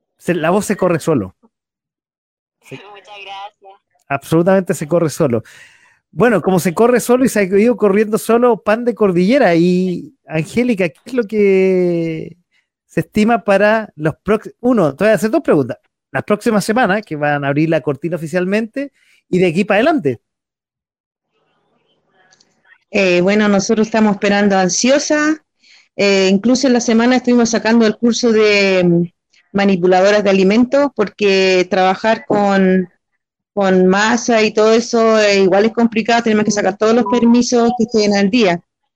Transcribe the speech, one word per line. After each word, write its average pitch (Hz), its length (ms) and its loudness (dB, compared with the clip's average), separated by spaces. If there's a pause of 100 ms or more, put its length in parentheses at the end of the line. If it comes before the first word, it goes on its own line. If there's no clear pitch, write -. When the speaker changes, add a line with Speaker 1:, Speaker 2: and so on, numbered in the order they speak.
(180)
Speaker 1:
se, - 160 -4
la 156 160 -2
voz 196 160 -2
se 202 100 -4
corre 175 220 -2
solo. 117 380 -4 (1200)
Se - 160 -20
Speaker 2:
Muchas 202 460 -20
gracias. 196 580 -18 (280)
Speaker 1:
Absolutamente 175 680 0
se 151 140 -10
corre 170 220 0
solo. 117 320 -2 (680)
Bueno, 196 320 0
como 190 160 0
se 170 160 -2
corre 240 260 2
solo 254 240 0
y 220 40 2
se - 120 -2
ha - 40 0
ido 208 320 0
corriendo 208 420 0
solo 233 440 0
Pan 226 220 -2
de 240 120 -2
Cordillera. 190 580 2
Y, 180 640 -2 (100)
Angélica, 185 640 -2
¿qué - 160 -16
es - 100 -14
lo 247 100 -2
que 180 1120 0 (500)
se - 140 -6
estima 220 440 -2
para 208 500 0
los 151 200 -6 (100)
prox-, 208 360 -4
uno, 202 360 0
te 185 80 -2
voy 220 80 4
a - 40 2
hacer 202 140 -4
dos 311 120 0
preguntas. 139 360 0 (320)
Las 131 140 -6
próximas 208 400 -2
semanas, 214 400 -2
que - 100 -12
van 147 300 -2
a 139 40 -2
abrir 147 200 0
la 165 140 0
cortina 160 340 -6
oficialmente, 190 760 -6 (360)
y 185 100 -2
de 180 100 2
aquí 175 160 -2
para 196 140 0
adelante. 220 420 -2 (2750)
Speaker 3:
Eh, 185 300 0
bueno, 208 280 2
nosotros 208 400 0
estamos 214 240 0
esperando 202 440 0
ansiosa. 294 880 -2 (520)
Eh, 196 340 2
incluso 233 360 0
en 254 80 2
la 240 60 0
semana 240 360 2
estuvimos 240 340 0
sacando 226 360 2
el 214 100 -2
curso 233 360 0
de, 202 520 2
mm, 175 180 2 (500)
manipuladoras 196 720 2
de 196 80 0
alimentos, 240 640 2
porque 190 760 0
trabajar 196 560 0
con, 190 600 0 (680)
con 190 320 2
masa 220 560 0
y 214 100 0
todo 214 200 2
eso, 226 460 2
eh, 202 240 2
igual 190 220 2
es 226 80 -2
complicado, 233 500 0
tenemos 214 220 0
que 208 60 0
sacar 202 260 -4
todos 220 180 0
los 240 160 0
permisos 233 680 2
que 226 60 -2
estén 208 300 0
al 202 160 0
día. 185 300 0 (360)